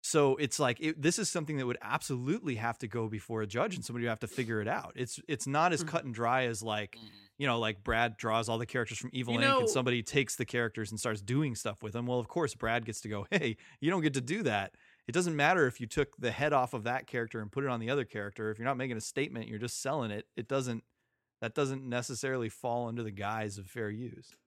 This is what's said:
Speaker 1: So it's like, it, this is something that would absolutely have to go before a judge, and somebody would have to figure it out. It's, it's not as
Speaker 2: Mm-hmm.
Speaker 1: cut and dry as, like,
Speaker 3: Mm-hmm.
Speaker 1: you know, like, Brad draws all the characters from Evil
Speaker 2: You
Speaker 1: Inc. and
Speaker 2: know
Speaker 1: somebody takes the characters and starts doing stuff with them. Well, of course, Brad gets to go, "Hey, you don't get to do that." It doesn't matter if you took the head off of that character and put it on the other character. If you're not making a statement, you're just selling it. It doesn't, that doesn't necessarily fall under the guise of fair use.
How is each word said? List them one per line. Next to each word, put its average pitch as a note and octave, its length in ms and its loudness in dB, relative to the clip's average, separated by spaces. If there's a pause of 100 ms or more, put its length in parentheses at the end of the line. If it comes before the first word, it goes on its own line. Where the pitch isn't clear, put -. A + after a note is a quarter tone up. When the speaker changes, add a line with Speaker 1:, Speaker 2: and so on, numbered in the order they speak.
Speaker 1:
So C#3 340 6
it's D3 220 0
like, B2 220 4
it, D#3 200 -2
this D#3 180 2
is G3+ 100 0
something D#3 300 -2
that B2+ 80 0
would B2 140 -2
absolutely C3 760 -2
have A#2 220 -2
to A#2 100 -8
go A2+ 200 -4
before A2 340 -4
a G#2+ 40 -2
judge, C3+ 300 0
and - 80 -6
somebody A#2 220 -4
would A#2 40 0
have A2 100 -2
to A#2+ 60 -6
figure A2+ 340 -2
it G#2 80 -2
out. - 280 -4
It's, B2 320 -6
it's - 180 -2
not D#3 260 4
as D#3+ 80 0
Speaker 2:
Mm-hmm. D#3+ 100 -4
Speaker 1:
cut D#3+ 140 -2
and B2 100 -6
dry A#2+ 320 2
as, A2+ 160 -2
like, G#2+ 340 -4
Speaker 3:
Mm-hmm. A2 100 -18 (320)
Speaker 1:
you C#3+ 80 0
know, A#2+ 140 4
like, G#2+ 240 -2
Brad A#2 320 4
draws A2+ 320 2
all A2+ 100 2
the A#2 80 -2
characters A2+ 320 -2
from B2+ 140 -8
Evil A#2+ 220 -2
Speaker 2:
You A#2+ 60 2
Speaker 1:
Inc. - 40 4
and C4+ 160 6
Speaker 2:
know A#3+ 60 2
Speaker 1:
somebody B2 360 2
takes C#3 340 2
the B2 80 0
characters A#2 460 -2
and A2 80 -6
starts A2 220 -2
doing B2+ 340 2
stuff G2+ 300 -6
with G2+ 80 -6
them. A#2+ 140 -2
Well, B2 120 2
of A2+ 100 -2
course, E3 260 0
Brad A#2 300 2
gets A2 180 -6
to G#2+ 60 -8
go, G2+ 220 -4
"Hey, C#3+ 260 2 (240)
you D3+ 100 2
don't F#3 120 2
get D3+ 120 4
to C3+ 60 2
do D#3+ 240 -2
that." G2+ 300 0 (320)
It B2 60 -8
doesn't E3+ 240 4
matter D3 320 6
if - 120 -4
you A#2+ 60 -4
took - 300 0
the A#2 160 0
head C#3+ 200 2
off B2+ 220 4
of A2+ 100 -4
that B2 220 -2
character A#2 340 -4
and G#2 120 -8
put C#3 120 -2
it C3+ 60 0
on A#2+ 100 0
the A2+ 100 -2
other C#3 140 2
character. G#2+ 460 -6
If G#2+ 80 -4
you're A#2 80 -4
not C3+ 100 2
making B2 200 -2
a G#2+ 40 -4
statement, B2+ 480 -4
you're A2 120 -8
just A#2 200 -6
selling C3 300 -2
it. G#2 160 -6 (100)
It A#2 120 -6
doesn't, B2+ 340 0 (580)
that A2+ 140 -4
doesn't C3+ 340 0
necessarily B2 600 -2
fall A#2+ 400 -2
under A#2 160 -4
the G#2+ 80 -4
guise G#2 460 -4
of F#2+ 120 -12
fair A2 200 -4
use. - 440 -10 (120)